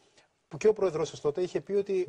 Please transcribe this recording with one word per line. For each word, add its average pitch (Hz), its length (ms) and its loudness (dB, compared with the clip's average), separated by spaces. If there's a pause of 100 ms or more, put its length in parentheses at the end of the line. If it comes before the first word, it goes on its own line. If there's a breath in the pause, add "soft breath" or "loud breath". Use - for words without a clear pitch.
(480 soft breath)
που 151 100 -14
και 202 100 4
ο 214 60 6
πρόεδρός 165 360 0
σας - 120 -14
τότε - 200 0
είχε 175 200 -2
πει 196 120 -8
ότι 196 360 0